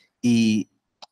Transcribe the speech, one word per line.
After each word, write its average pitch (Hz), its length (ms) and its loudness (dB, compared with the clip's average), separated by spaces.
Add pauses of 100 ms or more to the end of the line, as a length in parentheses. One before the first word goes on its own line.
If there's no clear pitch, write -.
(200)
y 113 480 0 (440)